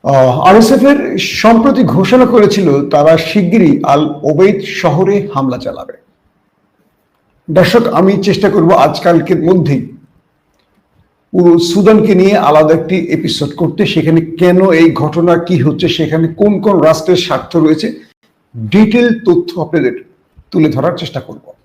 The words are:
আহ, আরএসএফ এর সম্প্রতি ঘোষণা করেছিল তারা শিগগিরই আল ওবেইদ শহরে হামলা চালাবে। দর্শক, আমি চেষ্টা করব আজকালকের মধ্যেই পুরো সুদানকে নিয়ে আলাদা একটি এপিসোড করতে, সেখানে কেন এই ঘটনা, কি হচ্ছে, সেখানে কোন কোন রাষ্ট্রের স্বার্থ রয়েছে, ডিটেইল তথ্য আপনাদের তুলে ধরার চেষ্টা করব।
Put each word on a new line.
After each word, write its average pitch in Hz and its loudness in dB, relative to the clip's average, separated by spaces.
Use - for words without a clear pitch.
আহ, 135 2
আরএসএফ 226 2
এর 285 0
সম্প্রতি 226 0
ঘোষণা 190 2
করেছিল 185 0
তারা 151 2
শিগগিরই 175 0
আল 143 0
ওবেইদ 175 2
শহরে 180 0
হামলা 135 -4
চালাবে। - -12
দর্শক, 180 2
আমি 190 2
চেষ্টা 196 0
করব 165 2
আজকালকের 160 0
মধ্যেই 151 0
পুরো 175 4
সুদানকে 208 2
নিয়ে 190 2
আলাদা 151 2
একটি 165 -2
এপিসোড 151 -6
করতে, 185 -4
সেখানে 165 0
কেন 180 2
এই 165 4
ঘটনা, 170 -2
কি 175 -2
হচ্ছে, 151 -2
সেখানে 160 -2
কোন 202 -2
কোন 175 0
রাষ্ট্রের 160 0
স্বার্থ 156 -6
রয়েছে, 156 0
ডিটেইল 214 2
তথ্য 175 -4
আপনাদের 151 -2
তুলে 156 0
ধরার 143 -4
চেষ্টা - -12
করব। - -18